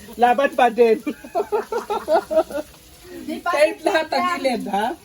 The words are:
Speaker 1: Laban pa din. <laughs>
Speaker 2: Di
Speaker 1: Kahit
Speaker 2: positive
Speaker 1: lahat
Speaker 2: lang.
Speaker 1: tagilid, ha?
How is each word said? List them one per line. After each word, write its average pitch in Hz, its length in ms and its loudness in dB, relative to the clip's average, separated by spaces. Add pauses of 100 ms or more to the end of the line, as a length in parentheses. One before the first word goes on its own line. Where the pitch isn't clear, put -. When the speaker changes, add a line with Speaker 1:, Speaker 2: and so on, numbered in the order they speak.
(160)
Speaker 1:
Laban 247 360 2
pa 247 180 4
din. 226 300 4
<laughs> 403 1040 -6 (1200)
Speaker 2:
Di 320 160 -8
Speaker 1:
Kahit 330 400 2
Speaker 2:
positive 311 60 -2
Speaker 1:
lahat 320 200 0
Speaker 2:
lang. - 60 -12
Speaker 1:
tagilid, 269 580 0
ha? 202 180 0 (180)